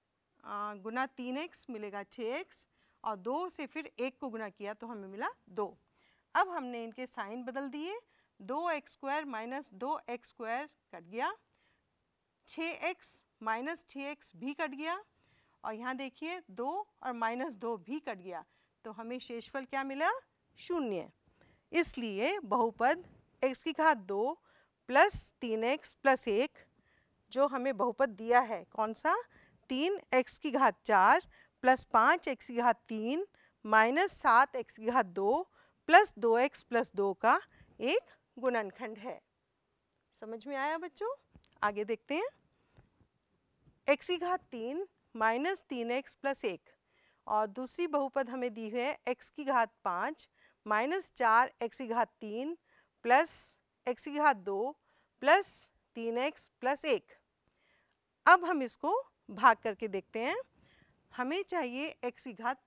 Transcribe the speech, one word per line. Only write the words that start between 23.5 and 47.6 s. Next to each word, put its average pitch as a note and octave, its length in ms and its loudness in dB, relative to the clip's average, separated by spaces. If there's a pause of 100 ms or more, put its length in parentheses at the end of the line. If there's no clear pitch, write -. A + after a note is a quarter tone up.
की D#4+ 100 -2
घात D#4 260 4
दो G#3 380 -2 (520)
प्लस D#4 520 4
तीन A3 240 -2
एक्स C4+ 300 -2
प्लस C4 320 2
एक, A#3 240 2 (800)
जो C4+ 160 4
हमें C4 300 -2
बहुपद B3+ 340 0
दिया A3+ 300 4
है, G#3+ 240 -2
कौन A3 300 -2
सा? E4 200 2 (540)
तीन E4 300 0 (140)
एक्स B3+ 240 2
की D4+ 140 -6
घात B3 340 4
चार G#3+ 360 6 (420)
प्लस B3+ 200 6 (100)
पाँच C#4 340 4
एक्स C4+ 200 -6
की B3 80 -8
घात A#3+ 340 2
तीन A#3 360 -2 (400)
माइनस A3+ 480 6
सात C4 420 4
एक्स A#3+ 220 -8
की A3 80 -8
घात A#3+ 220 4
दो G3+ 400 0 (420)
प्लस F#4+ 280 10
दो A3+ 200 4
एक्स C4 260 2
प्लस A#3+ 320 0
दो G3 200 0
का C4 240 4 (400)
एक D4 320 0 (260)
गुणनखंड A3 600 -4
है। A3 220 -12 (1040)
समझ A3 260 -12
में C#4+ 80 -8
आया D4 220 -2
बच्चों? F4+ 320 -8 (540)
आगे G#3 220 0
देखते A3+ 300 -4
हैं, G#4+ 140 -2 (1600)
एक्स C#4+ 200 2
की F4 100 -2
घात F4+ 240 -2 (100)
तीन C4+ 360 -6 (280)
माइनस A#3+ 480 0
तीन A#3+ 280 -4
एक्स C4 240 -4
प्लस - 300 -4
एक, F3+ 160 -4 (680)
और G#3+ 220 0
दूसरी B3+ 400 -6